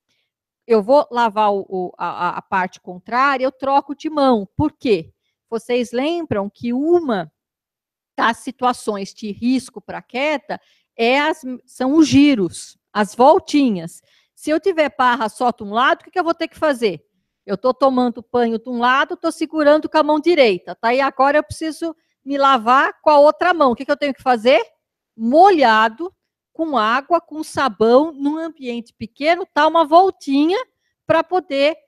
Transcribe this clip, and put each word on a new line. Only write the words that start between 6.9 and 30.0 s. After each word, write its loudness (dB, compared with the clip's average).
das -2
situações -6
de -12
risco -4
pra -14
queda -6
é 0
as, -2
são -4
os 4
giros, 2
as -4
voltinhas. 2
Se -10
eu 0
tiver -2
barra 0
só -4
de -10
um -12
lado, 0
o -20
que -20
que -6
eu 0
vou -2
ter -8
que -20
fazer? -2
Eu -4
tô 0
tomando 0
banho 0
de -16
um -6
lado, 0
tô -4
segurando 0
com -2
a 4
mão 0
direita, 0
tá? -2
E 0
agora 0
eu 0
preciso -10
me -6
lavar 2
com 0
a 6
outra 4
mão. 2
O -2
que -10
que -4
eu -2
tenho -2
que -20
fazer? 2
Molhado, 2
com -4
água, -2
com -12
sabão, 0
num -6
ambiente -10
pequeno, -4
tá 0
uma 2
voltinha 2